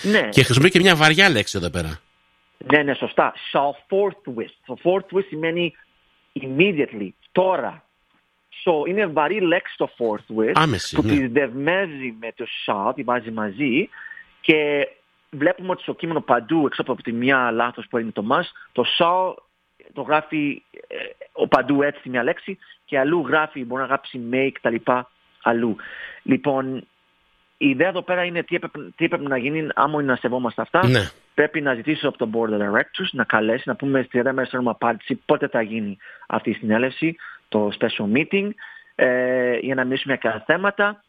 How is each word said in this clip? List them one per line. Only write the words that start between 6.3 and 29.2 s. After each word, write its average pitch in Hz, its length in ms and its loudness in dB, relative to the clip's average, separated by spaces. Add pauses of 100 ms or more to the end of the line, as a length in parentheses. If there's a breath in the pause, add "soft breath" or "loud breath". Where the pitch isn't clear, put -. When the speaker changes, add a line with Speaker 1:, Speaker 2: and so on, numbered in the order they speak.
Speaker 1:
immediately, 131 680 0 (220)
τώρα. 160 520 0 (800)
So, 160 240 2
είναι 202 180 0
βαρύ 156 340 0
λέξη 180 380 0
το 143 200 -2
forthwith, 110 560 -2
Speaker 2:
Άμεση, 147 420 2
Speaker 1:
που 151 80 2
Speaker 2:
ναι. 107 120 0
Speaker 1:
τη 135 120 2
δεσμεύει 139 920 -2
με 113 160 -10
το 120 100 -10 (200)
shall, 107 300 0
τη 139 80 -8
βάζει 117 280 -4
μαζί, 113 580 -2 (520 loud breath)
και 147 460 2 (420)
βλέπουμε 175 420 -2
ότι 175 100 -6
στο 131 120 -6
κείμενο 165 280 -4
παντού, 131 440 2
εξ - 140 -2
από 123 160 -4
τη - 160 -8
μια 123 400 2
λάθος 117 380 -2
που 123 80 -2
είναι 113 140 -4
το 104 120 -6
μας, 147 280 0 (200 loud breath)
το 120 140 0 (120)
shall 180 360 2 (600)
το 139 80 -8
γράφει, 151 600 -2 (260)
ε, - 80 -12 (360)
ο - 160 -2
παντού 139 340 4
έτσι 143 200 -2
τη 131 80 -14
μια 123 140 0
λέξη, 175 340 -4 (280 soft breath)
και 143 140 -2
αλλού 156 280 2
γράφει, 151 380 0
μπορεί 127 160 -4
να 131 60 -4
γράψει 135 320 -4 (120)
may 135 220 2
και - 80 -18
τα 127 80 0
λοιπά 123 400 0 (320)
αλλού. 117 340 2 (480 loud breath)
Λοιπόν, 131 600 0 (720)
η 147 120 2
ιδέα 160 180 2
εδώ 180 140 -2
πέρα 180 220 -2
είναι 175 200 -2
τι 175 120 -4
έπρεπε, 165 240 0 (160)
τι 165 100 0
έπρεπε 156 220 -2